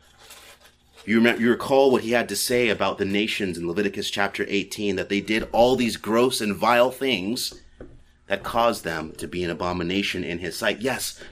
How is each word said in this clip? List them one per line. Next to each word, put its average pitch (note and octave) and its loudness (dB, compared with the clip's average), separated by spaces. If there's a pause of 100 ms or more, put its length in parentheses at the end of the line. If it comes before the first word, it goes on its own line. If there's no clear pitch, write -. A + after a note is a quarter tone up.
(1040)
You A2 2
remember, A#2 6
you A#2 4
recall C3+ 4
what G#2+ 4
he A2+ -4
had A#2 2
to G2+ -6
say B2 0
about F#2+ 0
the G2+ 0
nations G2 -2
in E2+ -6
Leviticus G2 -4
chapter - -2
eighteen, G2+ -4
that F#2 -6
they G2+ -2
did G#2+ -2
all A#2+ 4
these A#2 0
gross A#2+ 2
and G#2 -2
vile A#2+ 4
things B2 -4 (760)
that G2 -4
caused A#2 0
them D#2+ -6
to - -10
be F2 -6
an E2+ -2
abomination F2+ -2
in E2+ -6
his F2 -8
sight. G#2+ -2
Yes, A#2+ -6 (100)